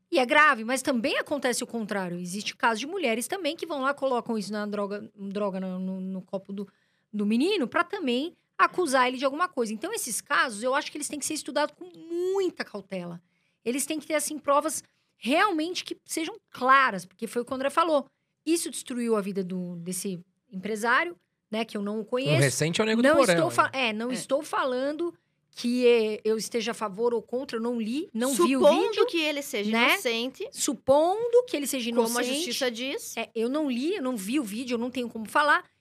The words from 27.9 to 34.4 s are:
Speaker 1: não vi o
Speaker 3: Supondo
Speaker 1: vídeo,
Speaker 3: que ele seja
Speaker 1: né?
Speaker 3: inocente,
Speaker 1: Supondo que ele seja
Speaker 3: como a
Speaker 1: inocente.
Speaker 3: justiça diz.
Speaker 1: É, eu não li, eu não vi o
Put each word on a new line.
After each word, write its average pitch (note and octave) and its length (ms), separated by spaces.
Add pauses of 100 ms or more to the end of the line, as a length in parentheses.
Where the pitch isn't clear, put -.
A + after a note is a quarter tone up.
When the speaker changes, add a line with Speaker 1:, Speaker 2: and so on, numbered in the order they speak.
Speaker 1:
não B3 200
vi C4 220
o C4 40
Speaker 3:
Supondo E4+ 300
Speaker 1:
vídeo, A4 180
Speaker 3:
que E4+ 140
ele D4+ 200
seja G#3+ 300
Speaker 1:
né? A#3+ 220
Speaker 3:
inocente, C4 580
Speaker 1:
Supondo F#4+ 960
que E4 100
ele C#4+ 80
seja A#3+ 260
Speaker 3:
como A#3 140
a A#3 40
Speaker 1:
inocente. B3 260
Speaker 3:
justiça B3 340
diz. B3+ 480
Speaker 1:
É, A3+ 160
eu A3+ 160
não D4 200
li, C4+ 260
eu E4+ 80
não B3+ 120
vi G#3+ 240
o C#4+ 40